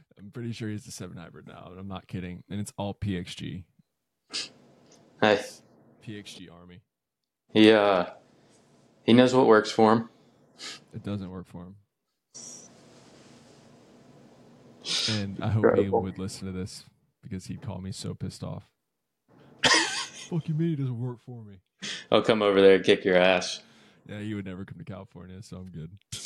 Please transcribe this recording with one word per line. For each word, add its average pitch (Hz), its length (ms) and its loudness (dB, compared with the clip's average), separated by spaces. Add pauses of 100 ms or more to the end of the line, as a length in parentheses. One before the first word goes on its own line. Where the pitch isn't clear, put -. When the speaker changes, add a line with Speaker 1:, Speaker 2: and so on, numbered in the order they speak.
(180)
Speaker 1:
I'm 101 140 -20
pretty 117 200 -8
sure 110 180 -8
he's 107 140 -8
the - 80 -18
seven 90 240 -14
hybrid 80 320 -18
now, - 240 -18
and 90 80 -16
I'm 95 80 -12
not 92 200 -12
kidding. 90 420 -10
And 101 100 -8
it's 104 180 -10
all 101 160 -6
P 98 240 -4
X 87 180 -10
G. 78 280 -10 (1600)
Speaker 2:
Hey. 107 180 4 (640)
Speaker 1:
P 104 180 -14
X - 140 -18
G 87 160 -20
Army. 87 320 -20 (720)
Speaker 2:
He, 110 180 8
uh, 104 360 4 (960)
he 110 100 4
knows 127 200 6
what 127 140 6
works 107 240 6
for 110 220 4
him. 113 160 0 (840)
Speaker 1:
It 117 100 -14
doesn't 98 280 -8
work 92 160 -14
for 87 160 -18
him. 92 120 -20 (3250)
And 98 320 -4
I 101 60 -4
hope 107 160 2
Speaker 2:
Incredible. 98 360 2
Speaker 1:
Ian 92 40 -2
would 95 160 -8
listen 95 280 -10
to 95 40 -8
this 92 320 -12 (400)
because 92 220 -12
he'd - 160 -12
call 95 180 -10
me 95 120 -10
so - 220 -10
pissed - 300 -10
off. - 220 -12 (580)
<laughs> - 400 -12
"Fuck - 840 -2
you 160 40 -2
mean 165 200 0
it 139 60 -4
doesn't 127 200 -4
work 123 220 -6
for 120 220 -18
me?" 101 160 -20 (520)
Speaker 2:
I'll 110 100 6
come 110 200 2
over 101 200 6
there 98 140 12
and 92 80 2
kick 101 220 4
your 95 120 4
ass. 92 440 4 (460)
Speaker 1:
Yeah, 104 120 -12
you 104 160 -8
would 98 100 -8
never 95 200 -12
come - 140 -16
to - 40 -16
California, 92 580 -16
so - 160 -18
I'm 92 120 -14
good. 82 220 -14 (340)